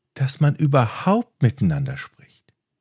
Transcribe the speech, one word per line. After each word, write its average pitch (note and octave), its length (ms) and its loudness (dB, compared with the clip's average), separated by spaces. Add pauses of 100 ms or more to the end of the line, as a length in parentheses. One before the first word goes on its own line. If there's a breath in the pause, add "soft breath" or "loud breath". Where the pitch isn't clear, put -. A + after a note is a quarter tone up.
(140)
dass - 260 -4
man D3 160 2
überhaupt D3+ 880 0
miteinander B2 540 0
spricht. - 560 -20 (280)